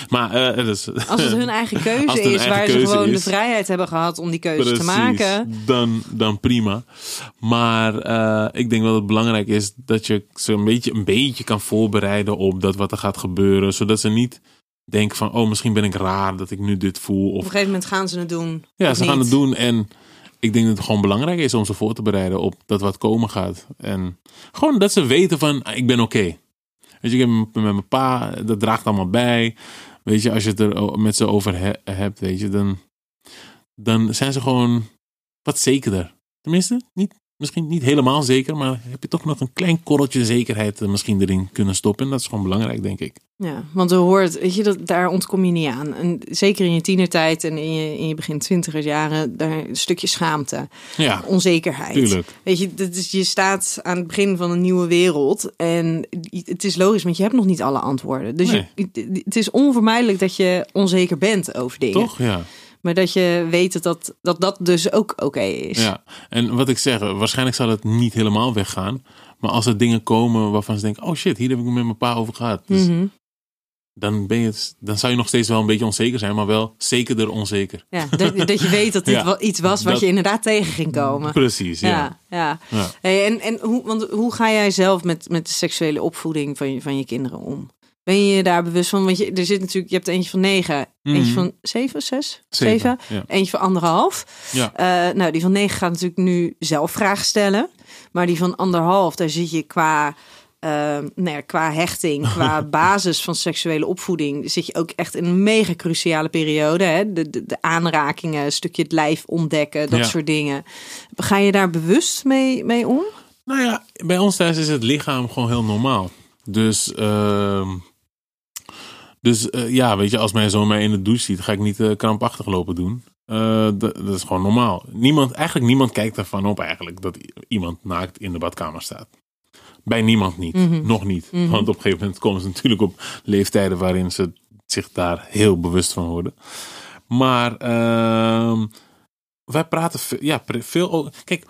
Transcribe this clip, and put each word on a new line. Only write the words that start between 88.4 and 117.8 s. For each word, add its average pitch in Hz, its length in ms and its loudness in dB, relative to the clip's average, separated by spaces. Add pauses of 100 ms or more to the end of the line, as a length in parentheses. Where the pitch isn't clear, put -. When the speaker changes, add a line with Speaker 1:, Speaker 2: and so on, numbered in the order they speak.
Speaker 2:
daar 175 200 2
bewust 170 260 0
van? 196 160 2
Want 185 120 2
je, 202 140 -2
er 185 140 0
zit 196 140 0
natuurlijk, 185 300 -6
je 190 60 -2
hebt 180 120 -2
eentje 180 220 -2
van 190 100 -2
negen, 180 480 2 (160)
Speaker 1:
Mhm. 147 120 0
Speaker 2:
eentje 123 180 4
van 180 180 0 (100)
zeven, 247 400 -4
zes? - 480 -6
Speaker 1:
Zeven, 226 300 2
Speaker 2:
Zeven? 247 200 0 (100)
Speaker 1:
ja. 208 180 -4
Speaker 2:
Eentje 190 240 0
van - 80 -2
anderhalf. 185 640 2 (260)
Speaker 1:
Ja. 123 240 0
Speaker 2:
Eh, 180 400 0
nou, 180 160 2
die 165 100 0
van 185 100 2
negen 202 260 2
gaat 180 140 -2
natuurlijk 175 280 -4
nu 175 400 0
zelf 156 320 -2
vragen 202 340 0
stellen. 208 440 2 (420)
Maar 175 140 0
die 175 120 0
van 180 180 0
anderhalf, 180 600 2
daar 165 140 -2
zit 160 220 -4
je 160 100 -2
qua, 156 540 0 (440)
eh, 160 100 -6 (460)
nou 180 140 -2
ja, 147 120 -6
qua 160 320 -2
hechting, 151 580 -2
qua 156 380 0
Speaker 1:
<laughs> 156 120 2
Speaker 2:
basis 185 400 2
van 170 140 -4
seksuele 160 500 -2
opvoeding, 156 640 -4
zit 170 140 -2
je - 100 -10
ook 165 200 -2
echt - 200 -6
in 175 100 -2
een 180 180 4
mega 208 320 2
cruciale 160 540 -2
periode, 156 540 2
hè? 185 300 2
De, 160 160 -4
de, 131 160 -8
de - 160 -8
aanrakingen, 160 840 0
een 143 60 -2
stukje - 320 -4
het 151 80 -4
lijf 156 340 0
ontdekken, 151 640 -2
dat 120 100 2
Speaker 1:
Ja. 117 60 4
Speaker 2:
soort 156 220 -2
dingen. 147 360 -2 (520)
Ga 196 220 0
je 202 140 4
daar 190 180 4
bewust 170 540 0
mee, 262 400 2
mee 233 240 0
om? 277 160 2 (420)
Speaker 1:
Nou 269 160 -2
ja, 240 220 -2 (220)
bij 175 120 0
ons 196 180 2
thuis 170 220 2
is 156 100 0
het 143 160 0
lichaam 131 460 -2
gewoon 120 200 -2
heel 120 140 0
normaal. 107 460 0 (340)
Dus, 110 500 0
ehm, 101 760 0 (1500)